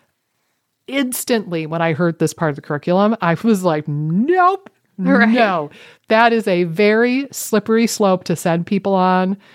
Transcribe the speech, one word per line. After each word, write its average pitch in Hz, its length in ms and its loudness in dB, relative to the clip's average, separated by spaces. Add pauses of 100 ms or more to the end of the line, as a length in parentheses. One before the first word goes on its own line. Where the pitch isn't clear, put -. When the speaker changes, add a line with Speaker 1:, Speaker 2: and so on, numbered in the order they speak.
(880)
Speaker 1:
Instantly, 233 800 -4
when 165 140 -4
I 165 120 0
heard 165 260 -2
this 160 160 0
part 160 160 -2
of 143 60 -6
the 151 60 -16
curriculum, 180 580 0
I 170 240 0
was 214 180 2
like, 156 240 0
"Nope, 262 800 0 (300)
Speaker 2:
Right. 220 300 2
Speaker 1:
no." 196 420 0 (380)
That 226 240 4
is 226 160 -2
a 180 160 2
very 220 640 0
slippery 220 560 0
slope 190 380 0
to 170 120 -4
send 170 300 -2
people 196 280 -2
on. 185 420 0 (180)